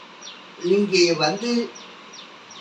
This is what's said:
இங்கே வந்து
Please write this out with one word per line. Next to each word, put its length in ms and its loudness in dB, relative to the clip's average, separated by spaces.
இங்கே 380 4
வந்து 360 -2